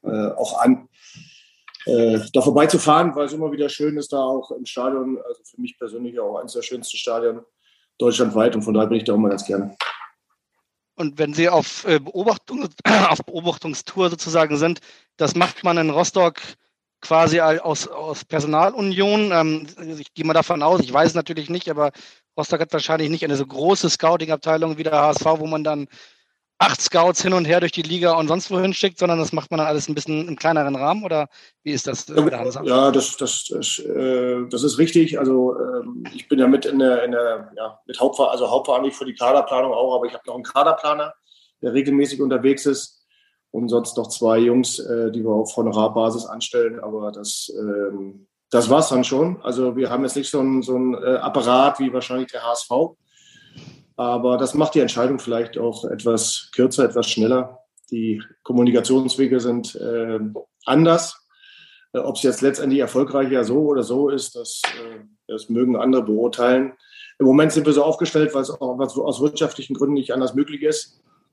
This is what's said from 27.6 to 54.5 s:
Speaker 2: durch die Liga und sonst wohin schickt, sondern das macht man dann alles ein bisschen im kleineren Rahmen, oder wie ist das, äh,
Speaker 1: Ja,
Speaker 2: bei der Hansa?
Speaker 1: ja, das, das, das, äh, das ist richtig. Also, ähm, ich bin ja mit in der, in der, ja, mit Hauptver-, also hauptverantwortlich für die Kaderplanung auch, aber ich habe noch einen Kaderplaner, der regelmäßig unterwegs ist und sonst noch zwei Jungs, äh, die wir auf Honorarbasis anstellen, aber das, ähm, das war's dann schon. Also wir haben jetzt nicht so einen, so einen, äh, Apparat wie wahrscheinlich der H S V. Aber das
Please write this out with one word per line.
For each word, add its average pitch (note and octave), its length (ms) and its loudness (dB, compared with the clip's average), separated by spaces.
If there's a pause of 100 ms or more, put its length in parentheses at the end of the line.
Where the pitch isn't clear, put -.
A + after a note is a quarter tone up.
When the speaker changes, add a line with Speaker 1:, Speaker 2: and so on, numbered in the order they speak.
Speaker 2:
durch F3 120 -2
die F3 80 -6
Liga E3+ 320 2
und D#3+ 160 0
sonst F3+ 220 -2
wohin F#3 240 0
schickt, F#3+ 240 -2
sondern E3+ 200 2
das D#3 140 -2
macht D#3 180 -4
man E3+ 60 -2
dann D#3 100 0
alles D3+ 220 -2
ein D#3 60 -4
bisschen D#3 340 -6
im D3+ 80 -8
kleineren D3+ 400 0
Rahmen, E3 280 -2
oder D#3 260 -2 (320)
wie D3 100 -6
ist C3 140 -4
das, C3 240 -8
äh, - 60 0
Speaker 1:
Ja, D#3 40 6
Speaker 2:
bei D3+ 80 4
der B2 100 -2
Hansa? B2 260 -6
Speaker 1:
ja, C3 260 4
das, B2+ 260 0
das, - 320 -6
das, - 300 -6
äh, B2 720 -2
das A#2+ 120 -4
ist C3 140 0
richtig. E3 420 4
Also, B2+ 400 2
ähm, B2 460 -6 (100)
ich - 140 -16
bin C#3+ 100 2
ja B2+ 80 6
mit C3+ 200 4
in C#3 120 0
der, B2+ 240 4
in B2 100 -2
der, A2+ 440 -4
ja, A2 300 -12
mit - 120 -12
Hauptver-, C3+ 320 2
also A#2+ 200 0
hauptverantwortlich C3+ 440 0
für C3 120 -8
die B2 80 -10
Kaderplanung C3 580 2
auch, B2+ 240 0
aber B2 80 0
ich A#2+ 80 -6
habe - 140 -14
noch B2 80 -10
einen B2 100 -12
Kaderplaner, D3 720 0 (480)
der B2 100 -4
regelmäßig C#3 480 0
unterwegs C3 460 2
ist - 400 -4 (460)
und A#2 180 -4
sonst A#2 260 -2
noch A2+ 140 -6
zwei A2+ 260 2
Jungs, A#2+ 440 2
äh, A2+ 300 -4
die A2+ 140 -6
wir A2 60 -2
auf A2 260 0
Honorarbasis A2 720 0
anstellen, A#2 520 -2
aber G#2 320 -8
das, G#2 480 -10
ähm, G2+ 680 -6 (240)
das A#2+ 180 2
war's D3+ 220 4
dann B2+ 140 2
schon. E3+ 360 0
Also B2 360 -2
wir B2+ 120 0
haben B2 140 -2
jetzt C3 140 -4
nicht C#3+ 140 -4
so C#3+ 100 0
einen, C3 200 2
so B2+ 140 -2
einen, B2+ 180 0
äh, B2+ 240 0
Apparat B2+ 640 2
wie C3 100 0
wahrscheinlich B2+ 420 -4
der A#2 100 -10
H A#2 100 -4
S A#2 120 -4
V. - 340 -2 (1000)
Aber B2 420 0
das C3 160 -2